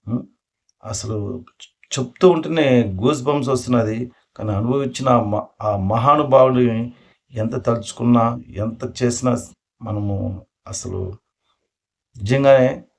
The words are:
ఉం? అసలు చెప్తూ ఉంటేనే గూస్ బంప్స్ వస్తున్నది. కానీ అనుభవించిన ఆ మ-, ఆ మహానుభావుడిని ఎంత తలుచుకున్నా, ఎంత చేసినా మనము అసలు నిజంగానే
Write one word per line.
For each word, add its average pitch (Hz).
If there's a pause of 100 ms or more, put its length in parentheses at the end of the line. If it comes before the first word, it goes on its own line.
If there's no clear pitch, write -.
ఉం? 110 (600)
అసలు 104 (720)
చెప్తూ -
ఉంటేనే 160 (280)
గూస్ 127
బంప్స్ 143
వస్తున్నది. 117 (340)
కానీ 104
అనుభవించిన 127
ఆ 120
మ-, 104 (140)
ఆ 110 (140)
మహానుభావుడిని 127 (520)
ఎంత 117
తలుచుకున్నా, 117 (320)
ఎంత 110 (120)
చేసినా 120 (480)
మనము 104 (500)
అసలు 95 (1160)
నిజంగానే 131 (280)